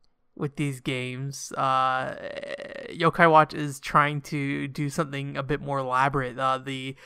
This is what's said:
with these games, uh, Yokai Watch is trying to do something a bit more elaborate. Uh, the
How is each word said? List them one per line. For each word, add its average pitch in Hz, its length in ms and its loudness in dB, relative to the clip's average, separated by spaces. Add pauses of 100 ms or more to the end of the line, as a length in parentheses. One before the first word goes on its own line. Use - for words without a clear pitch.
(400)
with 143 160 -4
these 139 260 -4
games, 131 720 -6
uh, 131 640 0 (760)
Yokai 165 400 6
Watch 156 240 8
is 147 240 -4
trying 147 420 2
to 143 460 -4
do 143 200 -4
something 139 480 -4
a 139 60 -6
bit 139 180 -4
more 139 200 -4
elaborate. 131 580 0
Uh, 131 220 0
the 131 360 -8 (100)